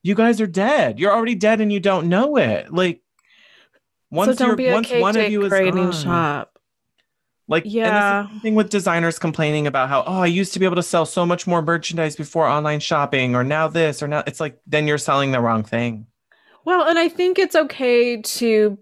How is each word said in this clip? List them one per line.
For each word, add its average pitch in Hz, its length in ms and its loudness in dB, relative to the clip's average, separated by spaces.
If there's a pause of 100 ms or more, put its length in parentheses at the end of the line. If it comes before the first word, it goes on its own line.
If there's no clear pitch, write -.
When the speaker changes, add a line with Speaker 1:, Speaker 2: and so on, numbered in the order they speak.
Speaker 1:
"You 190 120 0
guys 226 280 2
are 214 40 0
dead. 185 540 0
You're 196 120 2
already 226 240 0
dead, 214 260 2
and 208 100 0
you 202 80 -2
don't 175 280 0
know 254 280 2
it." 113 380 0
Like, 175 260 0 (720)
Speaker 2:
So - 80 -20 (300)
Speaker 1:
once 214 260 0
Speaker 2:
don't 247 120 2
Speaker 1:
you're, 214 80 2
Speaker 2:
be 254 100 0
a 247 60 2
Speaker 1:
once 226 160 0
Speaker 2:
cake 240 120 0
Speaker 1:
one 208 160 2
of 214 140 2
you 208 120 0
is 196 80 0
Speaker 2:
decorating 185 400 2
Speaker 1:
gone. - 20 -6
Speaker 2:
shop. 160 680 -4 (920)
Speaker 1:
Like, 160 160 0
and 214 80 -10
it's - 20 -10
the 226 60 0
Speaker 2:
Yeah. 202 480 0
Speaker 1:
same 214 120 -16
thing 220 160 -2
with 208 140 2
designers 170 480 0
complaining 151 480 -2
about 131 220 0
how, 139 180 0
"Oh, 185 140 -4
I 180 60 2
used 185 280 0
to - 40 -6
be 190 80 2
able 175 100 0
to 175 60 0
sell 165 240 0
so 180 200 -2
much 175 200 -2
more 170 160 0
merchandise 165 540 -2
before 156 300 -2
online 151 340 0
shopping," 139 540 0
or 123 100 2
now 151 240 0
this, 156 340 0
or 147 60 -6
now, 147 180 -2
it's - 140 -10
like, 147 260 -8
then 151 200 0
you're 147 120 0
selling 139 340 0
the 127 80 0
wrong 113 220 0
thing. 117 440 -6 (580)
Speaker 2:
Well, 349 220 2
and 330 120 2
I 330 100 2
think 359 300 0
it's 381 160 0
okay 240 680 0
to 214 600 0